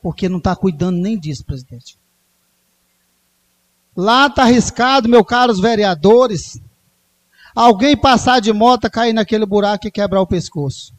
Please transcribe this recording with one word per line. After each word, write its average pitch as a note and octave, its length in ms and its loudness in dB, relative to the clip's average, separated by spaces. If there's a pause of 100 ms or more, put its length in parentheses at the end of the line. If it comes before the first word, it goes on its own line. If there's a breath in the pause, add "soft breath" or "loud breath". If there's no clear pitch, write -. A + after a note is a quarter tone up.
Porque F3 260 -6
não F3+ 120 -4
tá F#3 160 -2
cuidando F3 420 -4
nem G3+ 200 -4
disso, D3+ 280 -10
presidente. B2+ 520 -16 (2000)
Lá A#3+ 340 2
tá C#4 140 0
arriscado, B3 640 0
meus A#3 180 4
caros A#3+ 340 0
vereadores, G#3 1000 0 (960 soft breath)
alguém A#3 400 4
passar B3+ 460 2
de G#3 100 -2
moto, A3+ 380 2
cair A#3 240 -2
naquele A3 320 -2
buraco G3+ 420 -2
e G3+ 40 -8
quebrar G3 280 -2
o F#3 80 0
pescoço. D#3+ 720 -8